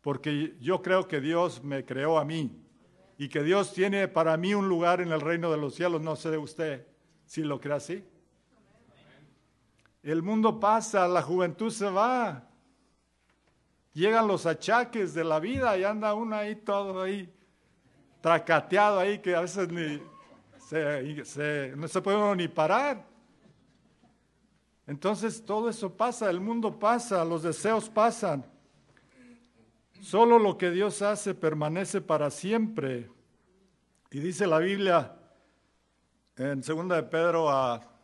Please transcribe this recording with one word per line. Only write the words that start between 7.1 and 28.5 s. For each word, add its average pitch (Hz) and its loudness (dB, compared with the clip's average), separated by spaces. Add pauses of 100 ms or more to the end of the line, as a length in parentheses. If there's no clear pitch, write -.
si - -8
lo 143 -4
cree 143 -2
así. 175 -8 (2000)
El 160 -2
mundo 220 2
pasa, 208 2
la 175 4
juventud 180 0
se 202 -4
va. 202 0 (1500)
Llegan 214 4
los 185 0
achaques 202 0
de 160 -2
la 156 2
vida 233 0
y 185 0
anda 214 0
uno 220 -4
ahí 214 -4
todo 196 -4
ahí 190 -6 (880)
tracateado 170 4
ahí 202 0
que 180 -2
a 165 2
veces 180 -4
ni 156 -6 (560)
se, 147 -4
se, 143 -4
no 160 -8
se 180 -2
puede 196 2
uno 208 4
ni 175 0
parar. 208 2 (1800)
Entonces 180 -4
todo 214 -2
eso 202 -8
pasa, 233 -2
el 180 -2
mundo 220 -4
pasa, 208 2
los 165 -2
deseos 202 0
pasan. 214 0 (1500)